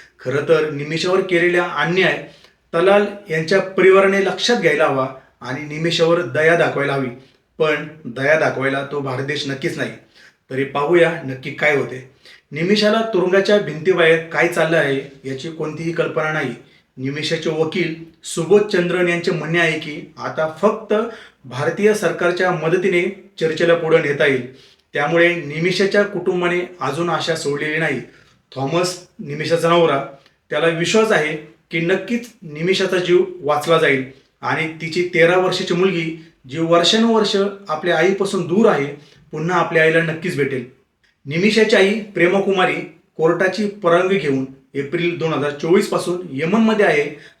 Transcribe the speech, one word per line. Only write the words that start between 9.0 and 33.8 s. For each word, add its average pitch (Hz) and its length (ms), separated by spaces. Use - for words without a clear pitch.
भारत 135 240
देश 139 240
नक्कीच 151 300
नाही. 117 120
तरी 135 140
पाहूया 160 600
नक्की 131 260
काय 151 260
होते. 127 340
निमिषाला 208 480
तुरुंगाच्या 190 440
भिंतीबाहेर 160 680
काय 160 220
चाललं 165 280
आहे 139 520
याची 135 220
कोणतीही 156 420
कल्पना 156 400
नाही. 135 220
निमिषाचे 147 540
वकील 160 440
सुबोध 180 380
चंद्रन 175 460
यांचे 175 220
म्हणणे 160 280
आहे 160 200
की 156 400
आता 156 440
फक्त 208 320
भारतीय 165 500
सरकारच्या 175 560
मदतीने 175 800
चर्चेला 165 340
पुढे 160 240
नेता 143 280
येईल, 127 280
त्यामुळे 170 420
निमिषाच्या 180 680
कुटुंबाने 180 800
अजून 147 280
आशा 160 280
सोडलेली 151 420
नाही. 143 220
थॉमस 165 420
निमिषाचा 156 500
नवरा, 165 360
त्याला 151 160
विश्वास 170 460
आहे 156 240
की 165 100
नक्कीच 185 500
निमिषाचा 180 540
जीव 180 280
वाचला 147 380
जाईल 139 260